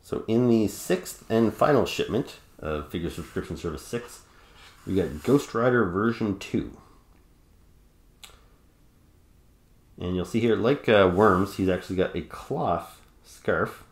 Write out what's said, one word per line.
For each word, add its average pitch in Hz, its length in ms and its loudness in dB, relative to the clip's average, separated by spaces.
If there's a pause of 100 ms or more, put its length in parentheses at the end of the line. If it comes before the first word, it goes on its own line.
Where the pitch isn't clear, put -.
So - 260 -8
in 120 200 2
the 113 200 4
sixth - 600 -6
and 113 240 4
final 135 320 4
shipment - 520 -4 (240)
of 78 300 -6
Figure 85 200 -6
Subscription 82 460 -10
Service 78 260 -8
six, - 380 -12 (680)
we 95 80 -4
got 78 300 -2
Ghost 143 280 2
Rider 117 320 2
version 101 540 -2
two. - 380 -6 (3250)
And 90 140 -4
you'll 90 100 -2
see 117 140 -4
here, 110 160 4
like, 120 340 0
uh, 98 240 6
Worms, 98 440 4
he's 95 120 0
actually 90 280 -2
got 90 180 -2
a 87 60 -4
cloth 110 800 -6 (240)
scarf. - 680 -4